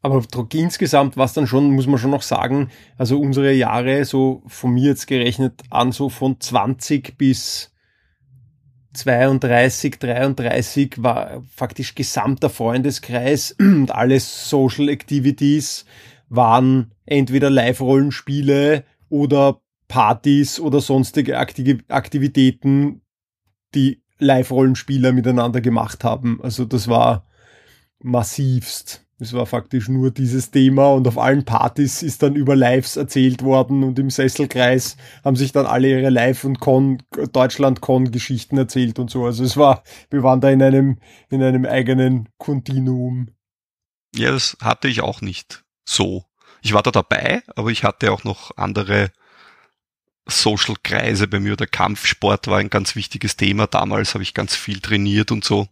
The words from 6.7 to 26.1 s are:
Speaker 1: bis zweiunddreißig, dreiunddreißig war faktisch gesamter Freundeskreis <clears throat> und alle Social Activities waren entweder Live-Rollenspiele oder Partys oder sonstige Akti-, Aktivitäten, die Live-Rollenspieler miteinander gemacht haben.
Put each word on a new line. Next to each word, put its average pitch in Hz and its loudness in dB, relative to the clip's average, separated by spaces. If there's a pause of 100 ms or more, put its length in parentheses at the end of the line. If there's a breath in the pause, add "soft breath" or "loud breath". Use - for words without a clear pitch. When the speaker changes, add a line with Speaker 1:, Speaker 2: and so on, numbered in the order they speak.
Speaker 1:
bis - -2 (1300)
zweiunddreißig, 127 2
dreiunddreißig 131 -2
war 123 -2 (120)
faktisch - -10
gesamter 131 -2
Freundeskreis 123 -4
<clears throat> - -20
und 180 4
alle 127 2
Social 143 -2
Activities 143 -2 (420 soft breath)
waren 123 2 (140)
entweder 139 2
Live-Rollenspiele 139 2 (240 soft breath)
oder 139 2 (260)
Partys 135 2
oder 147 0
sonstige 135 -2
Akti-, 131 -2
Aktivitäten, 139 0 (720)
die 135 0 (160)
Live-Rollenspieler 131 2
miteinander 123 0
gemacht 113 -2
haben. 120 -2